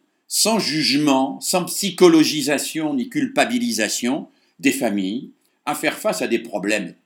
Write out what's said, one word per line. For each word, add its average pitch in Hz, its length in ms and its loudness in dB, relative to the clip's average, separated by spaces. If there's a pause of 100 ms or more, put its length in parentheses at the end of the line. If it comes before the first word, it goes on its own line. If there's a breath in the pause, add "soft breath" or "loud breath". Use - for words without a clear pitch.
(260)
sans 220 320 0
jugement, 139 840 0
sans 180 260 -2
psychologisation 156 1300 2
ni 120 140 -2
culpabilisation, 120 1160 -2 (320 soft breath)
des 131 140 2
familles 101 580 -4 (360)
à 143 100 -4
faire 151 220 -4
face 220 220 -4
à 131 60 -2
des 113 140 0
problèmes 98 540 -4 (120)